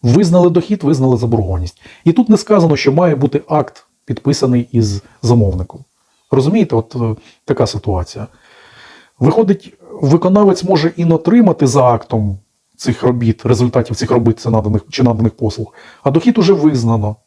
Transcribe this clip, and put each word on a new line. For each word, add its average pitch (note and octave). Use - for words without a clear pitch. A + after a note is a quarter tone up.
Визнали F3
дохід, F3
визнали C3
заборгованість. F2
І E3+
тут A3+
не G#3+
сказано, E3+
що C#3
має E3
бути C#3
акт, -
підписаний B2
із G#2
замовником. G#2
Розумієте, D#3
от, A2+
е, A#2
така B2
ситуація. G2
Виходить, F#3+
виконавець F#3
може E3+
і E3+
не E3
отримати F3
за B2
актом A2
цих -
робіт, A#2+
результатів A#2+
цих -
робіт, A#2
це A#2+
наданих, G#2+
чи -
наданих A2+
послуг, A2
а C#3+
дохід E3
уже G3
визнано. A2+